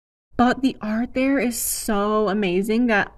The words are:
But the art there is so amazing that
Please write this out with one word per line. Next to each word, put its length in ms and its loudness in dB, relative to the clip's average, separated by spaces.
But 240 2
the 180 0
art 340 -4
there 260 0
is 200 -2
so 720 0
amazing 580 2
that 300 0